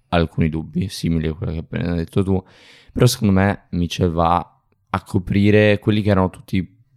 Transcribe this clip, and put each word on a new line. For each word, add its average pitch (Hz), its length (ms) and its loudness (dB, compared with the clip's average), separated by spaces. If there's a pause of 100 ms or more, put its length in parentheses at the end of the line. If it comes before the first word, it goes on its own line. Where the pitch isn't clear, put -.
alcuni 82 400 0
dubbi, 80 400 -6
simili 80 380 -2
a 78 60 -4
quello 78 200 -8
che 80 40 -8
hai 80 60 -8
appena 85 320 -6
detto 85 260 -2
tu, 92 200 -2 (520)
però 131 140 4
secondo 104 260 0
me 95 380 0
Mitchell 87 400 -2
va 85 420 0 (380)
a 95 120 -4
coprire 104 760 2
quelli 104 240 0
che 101 80 -2
erano 95 220 2
tutti - 260 -6
i - 200 -4 (200)